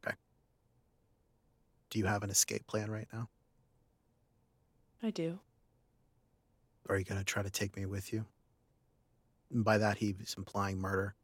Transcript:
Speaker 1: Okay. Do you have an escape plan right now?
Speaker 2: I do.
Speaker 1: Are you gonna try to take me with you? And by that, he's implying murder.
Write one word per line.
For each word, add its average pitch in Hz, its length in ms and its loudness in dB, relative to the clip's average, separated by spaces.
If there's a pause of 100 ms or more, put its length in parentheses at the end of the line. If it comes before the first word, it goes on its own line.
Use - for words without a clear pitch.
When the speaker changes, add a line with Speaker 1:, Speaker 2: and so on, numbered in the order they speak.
Speaker 1:
Okay. - 120 -2 (1700)
Do - 80 -2
you 98 80 2
have 104 180 0
an 101 60 -2
escape - 360 2
plan 107 240 -2
right 107 220 -6
now? 113 160 -6 (1700)
Speaker 2:
I 226 80 0
do. 170 280 -2 (1500)
Speaker 1:
Are 98 100 2
you 95 60 0
gonna 98 200 -2
try 104 180 0
to 98 80 -2
take 101 260 -2
me 98 100 -4
with 98 260 -4
you? 110 140 -2 (1300)
And 117 120 4
by 107 140 8
that, 104 200 4
he's 104 380 -2
implying 98 440 -2
murder. 95 440 0